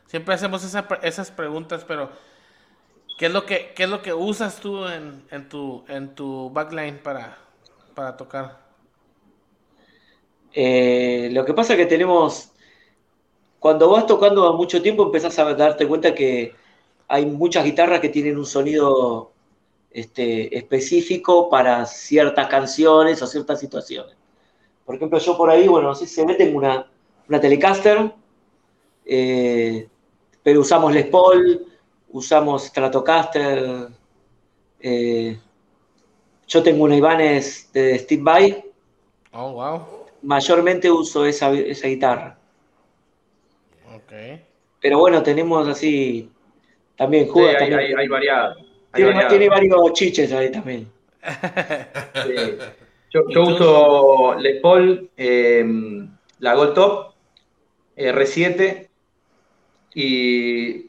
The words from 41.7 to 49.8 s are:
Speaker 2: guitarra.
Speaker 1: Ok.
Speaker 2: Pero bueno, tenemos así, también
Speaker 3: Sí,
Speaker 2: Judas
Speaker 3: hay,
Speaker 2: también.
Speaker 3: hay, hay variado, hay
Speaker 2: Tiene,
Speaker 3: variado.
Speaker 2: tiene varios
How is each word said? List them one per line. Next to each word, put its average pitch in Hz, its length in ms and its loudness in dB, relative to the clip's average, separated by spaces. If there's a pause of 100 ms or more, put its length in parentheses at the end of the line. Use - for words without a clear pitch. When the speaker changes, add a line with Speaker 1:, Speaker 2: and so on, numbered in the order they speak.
Speaker 2:
guitarra. 131 500 -4 (1600)
Speaker 1:
Ok. 107 180 -20 (680)
Speaker 2:
Pero 139 180 2
bueno, 165 240 6
tenemos 156 460 0
así, 139 600 -4 (640)
también 143 280 2
Speaker 3:
Sí, 143 60 -6
Speaker 2:
Judas 156 300 4
Speaker 3:
hay, 143 100 0
Speaker 2:
también. 147 100 0
Speaker 3:
hay, 135 120 -4 (100)
hay 131 60 -4
variado, 131 480 -2
hay - 100 -20 (280)
Speaker 2:
Tiene, 196 180 4
Speaker 3:
variado. 190 180 2
Speaker 2:
tiene 202 180 6
varios 185 460 4